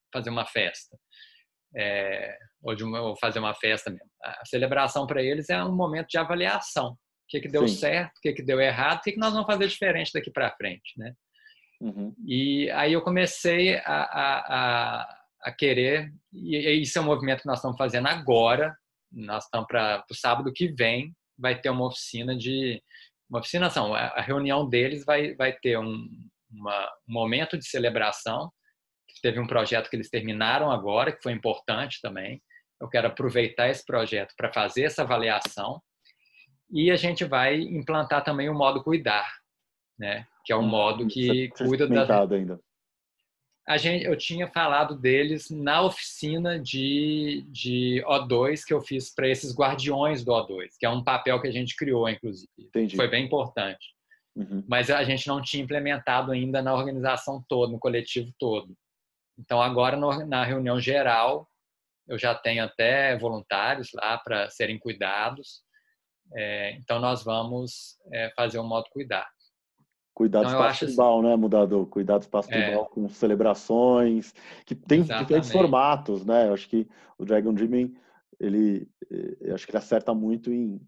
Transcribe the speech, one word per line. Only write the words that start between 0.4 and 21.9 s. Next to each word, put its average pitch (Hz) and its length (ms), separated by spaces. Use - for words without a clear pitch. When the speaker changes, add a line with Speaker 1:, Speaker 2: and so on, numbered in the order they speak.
Speaker 1:
festa. - 500
É, 101 600
ou, 113 140
de 107 80
uma, 113 180
ou 107 160
fazer 113 220
uma 107 160
festa 110 340
mesmo. - 200
A - 240
celebração 135 600
pra 135 160
eles 147 260
é 180 140
um 185 100
momento 165 360
de - 80
avaliação. 175 760
O 123 60
que 143 100
que 147 80
deu 139 200
Speaker 2:
Sim. 101 100
Speaker 1:
certo, 160 400
o - 40
que 147 120
que 127 100
deu 131 160
errado, 135 400
o - 20
que 202 120
que 214 60
nós 220 120
vamos 208 160
fazer 202 200
diferente 175 460
daqui - 160
pra 123 280
frente, 98 400
né? 120 160
Speaker 2:
Uhum. 104 340
Speaker 1:
E 139 440
aí 147 220
eu 165 80
comecei 180 760
a, - 40
a, 139 360
a, - 160
a 131 60
querer, 139 640
e, 165 260
e 151 240
isso 139 180
é - 20
um 156 40
movimento 135 360
que - 60
nós 127 100
estamos 127 180
fazendo 123 320
agora, 135 720
nós 104 340
estamos 113 200
pra, 107 380
pro - 120
sábado 127 380
que 175 140
vem, 127 480
vai 127 240
ter 135 120
uma 127 160
oficina 123 500